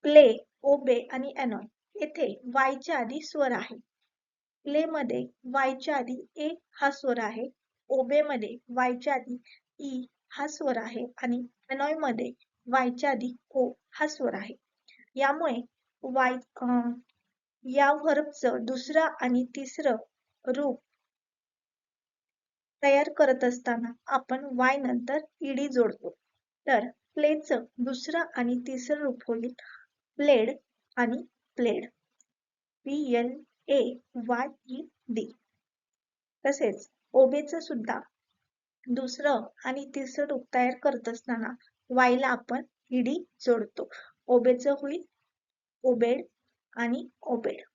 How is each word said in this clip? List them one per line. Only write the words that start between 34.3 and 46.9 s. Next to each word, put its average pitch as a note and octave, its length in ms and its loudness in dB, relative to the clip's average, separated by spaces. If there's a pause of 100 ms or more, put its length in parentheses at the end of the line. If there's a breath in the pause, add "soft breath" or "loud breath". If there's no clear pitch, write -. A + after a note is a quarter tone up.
ई C4 140 -12 (260)
डी. A3+ 160 -2 (1200)
तसेच C4+ 440 0 (260)
ओबेचं C#4+ 460 4
सुद्धा A3+ 380 -6 (880)
दुसरं B3+ 600 -2 (200)
आणि C4+ 180 -6 (100)
तिसरं C#4 340 -4
रूप C4 260 -6
तयार B3 280 2
करत B3 260 -2
असताना A#3 440 -6 (380 soft breath)
वायला B3+ 380 4
आपण B3 360 -4 (260)
ईडी B3+ 240 0 (320)
जोडतो. A3+ 420 0 (380 loud breath)
ओबेचं B3 540 4
होईल C#4+ 220 -6 (840)
ओबेड A#3+ 400 2 (520)
आणि A#3 300 -2 (220)